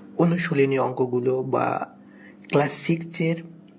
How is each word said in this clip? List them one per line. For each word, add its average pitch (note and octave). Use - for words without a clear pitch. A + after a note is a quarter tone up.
অনুশীলনী D#3+
অঙ্কগুলো B2+
বা B2
ক্লাস C#3+
সিক্স -
এর, E3